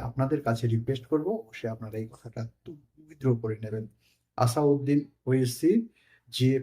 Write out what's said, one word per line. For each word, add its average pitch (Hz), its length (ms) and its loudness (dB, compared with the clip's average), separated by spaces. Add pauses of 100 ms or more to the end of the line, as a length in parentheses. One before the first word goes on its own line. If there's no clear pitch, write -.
আপনাদের 135 400 0
কাছে 117 180 0 (100)
রিকোয়েস্ট 120 380 -2
করবো, 156 180 0 (120)
অবশ্যই - 320 -8
আপনারা 110 280 -12
এই 110 120 -10
কথাটা 120 340 -12
একটু - 220 -20 (280)
উইথড্র - 300 -6 (140)
করে 110 220 -4
নেবেন। 110 200 -6 (600)
আসাউদ্দিন 143 560 2 (260)
ওয়েসি 131 460 2 (640)
যে 127 140 4 (120)